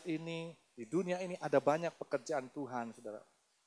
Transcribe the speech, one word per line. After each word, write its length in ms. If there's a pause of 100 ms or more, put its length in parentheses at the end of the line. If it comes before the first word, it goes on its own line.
ini, 480 (200)
di 120
dunia 320
ini 240
ada 160
banyak 400
pekerjaan 560
Tuhan, 400
saudara, 240 (480)